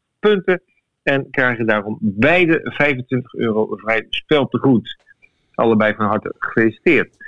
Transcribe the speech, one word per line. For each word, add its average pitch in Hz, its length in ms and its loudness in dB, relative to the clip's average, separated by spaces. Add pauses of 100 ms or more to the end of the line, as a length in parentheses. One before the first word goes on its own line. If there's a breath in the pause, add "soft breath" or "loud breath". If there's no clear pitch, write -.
(180)
punten. 190 440 2 (400)
En 139 280 -2
krijgen 120 360 0
daarom 107 340 0
beide 156 640 2
vijfentwintig 127 680 -4
euro 107 420 -2
vrij 110 340 -4
speltegoed. 131 840 0 (580 soft breath)
Allebei 110 400 2
van 107 120 -4
harte 104 320 -4
gefeliciteerd. 113 800 0 (120)